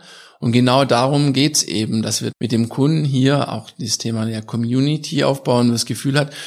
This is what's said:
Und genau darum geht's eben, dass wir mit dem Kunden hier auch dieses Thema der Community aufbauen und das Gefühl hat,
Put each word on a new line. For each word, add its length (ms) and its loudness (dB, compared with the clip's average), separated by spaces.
Und 120 0
genau 340 4
darum 480 2
geht's 300 2
eben, 400 -2
dass 180 -4
wir 180 -4
mit 120 -4
dem 180 0
Kunden 360 0
hier 460 0
auch 200 -10
dieses 260 -6
Thema 300 -4
der 160 -6
Community 800 -2
aufbauen 460 2
und 40 2
das 140 -4
Gefühl 320 -2
hat, 120 -2